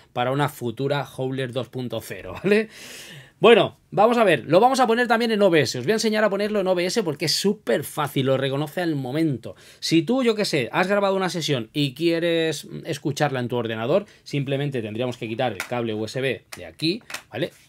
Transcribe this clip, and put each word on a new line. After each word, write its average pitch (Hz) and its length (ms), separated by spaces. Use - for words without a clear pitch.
para 123 180
una 143 180
futura 135 560
Howler 131 480
dos 123 160
punto 120 320
cero, 95 400
¿vale? 208 280
Bueno, 185 380
vamos 214 260
a 240 60
ver, 214 240
lo 165 140
vamos 254 180
a 254 80
poner 233 220
también 226 240
en 202 100
O 196 80
B 165 100
S. 127 160
Os 123 80
voy 156 60
a 214 60
enseñar 214 260
a 214 80
ponerlo 202 300
en 185 80
O 185 80
B 175 100
S 208 160
porque 165 220
es 151 100
súper 202 480
fácil, 143 440
lo 135 100
reconoce 139 440
al 165 140
momento. 135 600
Si 160 220
tú, 247 200
yo 226 140
qué 208 80
sé, 127 260
has 180 160
grabado 196 300
una 190 120
sesión 143 440
y 143 220
quieres 165 760
escucharla 147 560
en 120 80
tu 123 80
ordenador, 117 500
simplemente 139 600
tendríamos 113 340
que 123 100
quitar 117 240
el 98 80
cable 117 360
U 107 100
S 120 160
B 127 240
de 87 100
aquí, 160 360
¿vale? 151 220